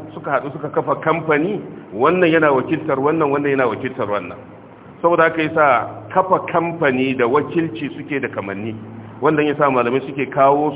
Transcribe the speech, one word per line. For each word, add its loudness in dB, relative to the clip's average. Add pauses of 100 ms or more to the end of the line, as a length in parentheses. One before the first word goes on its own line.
(140)
suka -10
haɗu -2
suka -8
kafa -2
kamfani, 0 (320)
wannan 4
yana 4
wakiltar 0
wannan, 2
wannan 0
yana 2
wakiltar -4
wannan. -4 (640)
Saboda 4
haka 0
yasa 4 (200)
kafa 2
kamfani 0
da 4
wakilci -2
suke -6
da -4
kamanni. -6 (460)
Wannan 2
yasa 2
malamai 2
suke -4
kawo 4